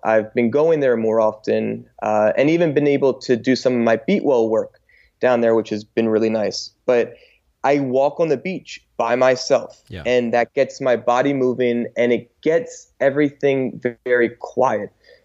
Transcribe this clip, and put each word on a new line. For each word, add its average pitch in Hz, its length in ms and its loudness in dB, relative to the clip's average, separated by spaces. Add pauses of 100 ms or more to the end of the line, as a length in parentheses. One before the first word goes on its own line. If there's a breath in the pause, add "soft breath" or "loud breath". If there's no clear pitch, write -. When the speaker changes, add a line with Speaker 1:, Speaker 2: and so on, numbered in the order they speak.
Speaker 1:
I've 110 280 0
been 120 180 0
going 156 280 2
there 127 180 2
more 110 240 0
often, 110 680 -2 (140)
uh, 107 340 2
and 135 140 2
even 165 220 2
been 147 140 0
able 135 280 2
to 123 220 -2
do 120 200 0
some 127 180 0
of 120 60 0
my 113 160 2
beat - 280 -2
well 120 240 2
work 107 320 -4 (400 soft breath)
down 123 200 2
there, 113 160 4
which 110 140 -2
has 104 120 -4
been 113 260 -2
really 110 220 2
nice. 107 400 -4 (160)
But 120 280 2 (500 loud breath)
I 143 160 2
walk 135 400 0
on 165 80 0
the 143 80 0
beach - 480 -10 (120)
by 117 200 0
myself, 127 720 0
Speaker 2:
Yeah. 92 180 -14
Speaker 1:
and 120 260 0
that 120 220 -2
gets 135 260 -2
my 131 140 0
body 123 380 0
moving, 123 640 0
and 120 160 2
it - 180 -4 (120)
gets 160 580 -4
everything 139 840 0 (220)
very 120 240 2
quiet. 117 640 -4 (320 soft breath)